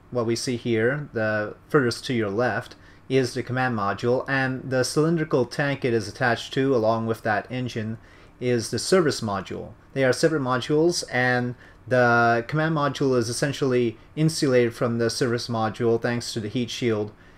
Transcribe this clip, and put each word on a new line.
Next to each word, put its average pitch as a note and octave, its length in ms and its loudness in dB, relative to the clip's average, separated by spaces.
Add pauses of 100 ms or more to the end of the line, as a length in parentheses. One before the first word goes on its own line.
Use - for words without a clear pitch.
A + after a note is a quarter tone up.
(120)
what B2 140 -2
we A#2 100 0
see B2 220 -4
here, B2 560 0
the G#2+ 420 -2 (140)
furthest B2+ 380 2
to C3+ 60 -2
your A2 160 0
left, A2+ 460 -2 (320)
is C3 260 0
the B2 100 -4
command B2 340 -2
module, G#2 500 0
and C3 420 -2
the B2+ 140 2
cylindrical D#3 600 2
tank C#3 400 -2
it A#2+ 80 2
is G#2 160 0
attached A#2 420 -2
to, C3+ 240 2
along A2+ 320 2
with A2 160 -4
that G#2 260 -2
engine, A2+ 480 -6 (440)
is B2 300 0
the A#2 80 -2
service E3+ 420 2
module. F#2+ 500 -6 (220)
They C3+ 100 0
are B2+ 100 6
separate D#3 280 -2
modules, D3+ 720 0
and B2 440 0 (320)
the A#2 600 4
command D#3 280 0
module C#3 420 0
is A#2 120 0
essentially B2 680 0 (180)
insulated C3+ 600 2
from A#2 240 -2
the A2+ 100 2
service A#2 380 -2
module A2+ 520 0
thanks A#2+ 340 -4
to A#2+ 60 -6
the G#2+ 80 -4
heat A#2+ 220 -4
shield. G#2+ 420 -2 (260)